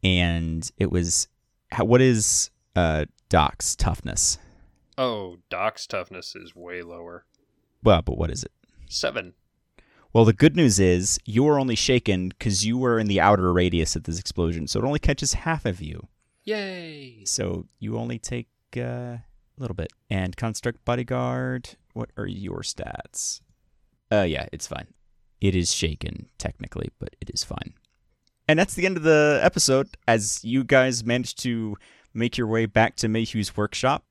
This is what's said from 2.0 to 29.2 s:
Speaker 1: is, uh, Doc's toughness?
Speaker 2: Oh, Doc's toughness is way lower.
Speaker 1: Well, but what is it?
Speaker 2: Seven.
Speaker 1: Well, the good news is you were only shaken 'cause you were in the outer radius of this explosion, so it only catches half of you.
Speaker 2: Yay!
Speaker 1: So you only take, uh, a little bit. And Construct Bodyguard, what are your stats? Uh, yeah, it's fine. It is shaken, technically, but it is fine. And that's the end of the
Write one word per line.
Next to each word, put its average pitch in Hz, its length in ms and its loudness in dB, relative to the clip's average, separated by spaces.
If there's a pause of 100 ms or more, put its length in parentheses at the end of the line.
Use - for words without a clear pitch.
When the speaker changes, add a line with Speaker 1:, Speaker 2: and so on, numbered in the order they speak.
Speaker 1:
is, 120 500 2 (220)
uh, 80 300 2 (240)
Doc's - 480 2
toughness? - 640 -2 (600)
Speaker 2:
Oh, 101 420 -4 (100)
Doc's 95 360 -4
toughness 92 520 -10
is 90 180 -20
way 87 260 -12
lower. 85 440 -16 (580)
Speaker 1:
Well, 92 180 6
but 58 160 -6
what 82 140 -2
is - 140 -8
it? - 80 -18 (340)
Speaker 2:
Seven. 101 460 -6 (800)
Speaker 1:
Well, 117 100 8
the 110 80 8
good 135 240 6
news 120 240 4
is 90 460 4
you 113 180 2
were 147 160 4
only 127 160 0
shaken 98 640 0
'cause 98 240 -2
you 117 140 0
were 123 200 2
in 110 100 0
the 98 120 2
outer 90 320 6
radius 87 460 2
of 82 60 -6
this 82 160 -6
explosion, 82 480 -4
so 98 120 -4
it 110 60 -2
only 147 140 0
catches 147 340 0
half 165 320 -4
of 92 160 -4
you. 78 260 -12 (380)
Speaker 2:
Yay! 165 800 -10
Speaker 1:
So 92 420 -4 (120)
you 110 180 -6
only 117 220 -6
take, 120 280 -8 (300)
uh, - 20 -4
a 123 420 -8 (360)
little 117 180 -8
bit. 98 160 -6 (180)
And 92 280 -4
Construct 113 480 -6
Bodyguard, 123 880 -4 (180)
what 117 220 -10
are 104 120 -6
your 95 340 -8
stats? - 800 -10 (680)
Uh, 104 100 4
yeah, 78 320 -2
it's 80 140 -12
fine. - 200 -12 (540)
It 98 140 2
is 87 180 0
shaken, - 640 -6
technically, - 520 -8 (100)
but - 200 -14
it - 140 -14
is - 100 -6
fine. - 300 -12 (720)
And 156 100 6
that's - 180 2
the 175 100 -2
end 185 120 0
of 156 60 -6
the 151 400 6